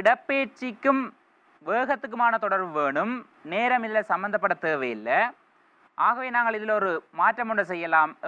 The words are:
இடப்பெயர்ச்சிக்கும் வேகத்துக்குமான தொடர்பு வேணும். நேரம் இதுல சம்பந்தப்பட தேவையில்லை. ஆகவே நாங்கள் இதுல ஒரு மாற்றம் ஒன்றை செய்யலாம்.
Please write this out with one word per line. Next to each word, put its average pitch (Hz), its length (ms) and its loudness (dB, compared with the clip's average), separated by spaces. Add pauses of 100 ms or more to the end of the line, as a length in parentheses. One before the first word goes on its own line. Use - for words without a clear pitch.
இடப்பெயர்ச்சிக்கும் 254 1000 0 (640)
வேகத்துக்குமான 233 800 0
தொடர்பு 190 240 0 (120)
வேணும். 151 340 0 (380)
நேரம் 233 340 0
இதுல 214 140 0 (120)
சம்பந்தப்பட 196 420 -2 (120)
தேவையில்லை. 127 520 0 (880)
ஆகவே 240 300 0
நாங்கள் 226 240 0
இதுல 214 200 -2
ஒரு 190 100 0 (300)
மாற்றம் 226 320 2
ஒன்றை 202 120 0
செய்யலாம். 160 520 2 (120)